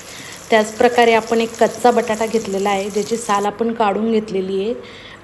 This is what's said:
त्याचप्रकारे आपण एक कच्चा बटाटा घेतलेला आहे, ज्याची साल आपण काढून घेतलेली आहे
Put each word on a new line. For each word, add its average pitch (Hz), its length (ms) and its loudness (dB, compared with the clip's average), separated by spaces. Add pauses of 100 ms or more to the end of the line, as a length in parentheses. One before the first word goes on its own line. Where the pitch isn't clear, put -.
(500)
त्याचप्रकारे 233 640 4
आपण 226 280 2
एक 226 200 -2
कच्चा 226 300 4
बटाटा 220 360 0
घेतलेला 202 440 -2
आहे, 196 200 -2
ज्याची 202 260 -2
साल 202 300 0
आपण 226 260 -2
काढून 214 400 0
घेतलेली 196 480 -2
आहे 220 140 -2 (500)